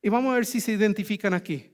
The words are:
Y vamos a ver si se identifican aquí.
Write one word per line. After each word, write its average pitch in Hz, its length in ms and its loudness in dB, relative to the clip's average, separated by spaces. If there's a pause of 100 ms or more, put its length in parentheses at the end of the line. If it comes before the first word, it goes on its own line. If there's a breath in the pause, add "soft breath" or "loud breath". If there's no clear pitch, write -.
Y 208 80 2
vamos 254 220 2
a 254 40 2
ver 240 120 2
si 240 120 -2
se 226 120 -2
identifican 208 640 0
aquí. 156 380 -6